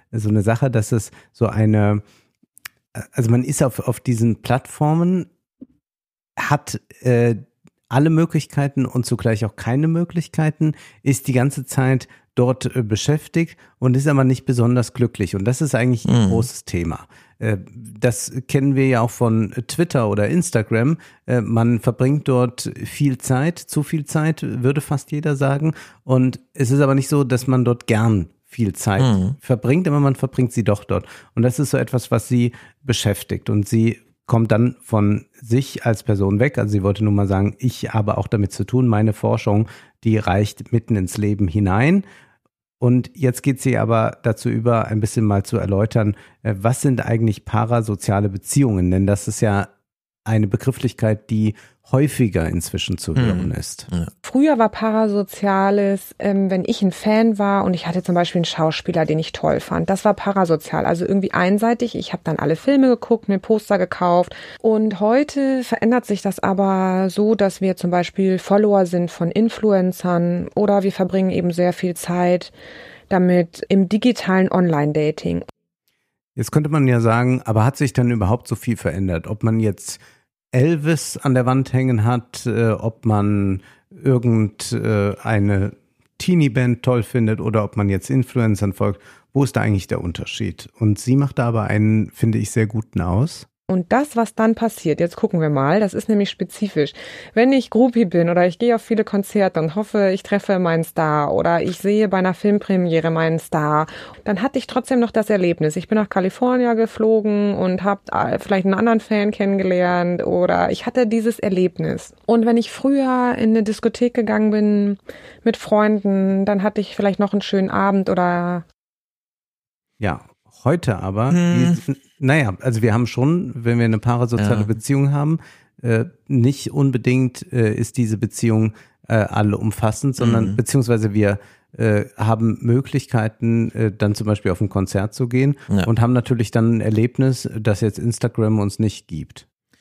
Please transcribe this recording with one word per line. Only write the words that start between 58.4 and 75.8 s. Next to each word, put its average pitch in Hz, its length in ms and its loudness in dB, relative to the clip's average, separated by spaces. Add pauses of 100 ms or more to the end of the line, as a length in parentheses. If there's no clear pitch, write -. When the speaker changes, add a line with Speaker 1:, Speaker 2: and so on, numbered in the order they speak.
Speaker 3:
einen 170 40 0
Schauspieler, 160 600 -2
den 156 120 0
ich 160 140 -6
toll - 280 -2
fand. 165 300 -2
Das 190 140 -2
war 208 100 4
parasozial, 170 720 0
also 170 180 0
irgendwie 190 280 -2
einseitig. 214 640 0
Ich - 160 -8
habe - 120 -8
dann 160 140 -2
alle 151 180 0
Filme 269 320 2
geguckt, 233 400 0
mir 196 100 0
Poster 208 400 0
gekauft. 180 560 0 (260)
Und 214 400 0
heute 269 640 0
verändert 233 420 0
sich 202 160 -4
das 190 160 -4
aber 190 720 0
so, 214 240 0
dass 196 260 0
wir 185 160 0
zum 175 140 -2
Beispiel 185 480 0
Follower 202 480 2
sind 175 240 -2
von 170 200 -4
Influencern 180 1200 0
oder 202 280 2
wir 196 100 0
verbringen 185 380 0
eben 175 220 0
sehr 175 200 0
viel 175 220 -4
Zeit 180 580 -2 (560)
damit 180 600 2
im 190 200 4
digitalen 190 640 2
Online-Dating. 156 920 0 (920)